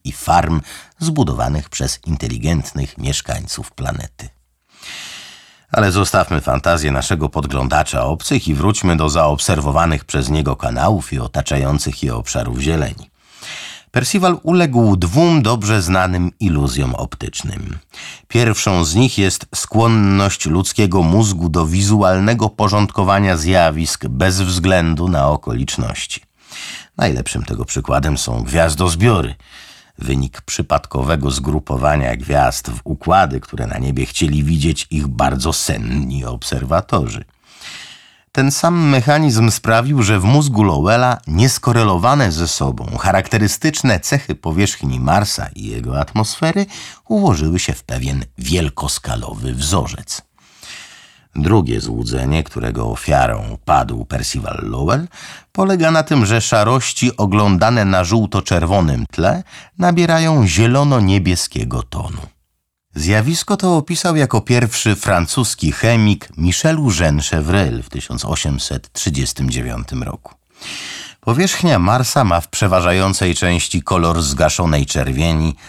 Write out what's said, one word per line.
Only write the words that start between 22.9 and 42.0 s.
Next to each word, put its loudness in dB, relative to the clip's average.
zjawisk 2
bez 0
względu 2
na 2
okoliczności. -4
Najlepszym -2
tego -6
przykładem -2
są -4
gwiazdozbiory. 2
Wynik -4
przypadkowego -2
zgrupowania 0
gwiazd 0
w -8
układy, 0
które -10
na -8
niebie -2
chcieli 0
widzieć 0
ich -2
bardzo -2
senni -4
obserwatorzy. -4
Ten 2
sam 2
mechanizm 4
sprawił, 2
że 4
w -2
mózgu 4
Lowella 2
nieskorelowane 2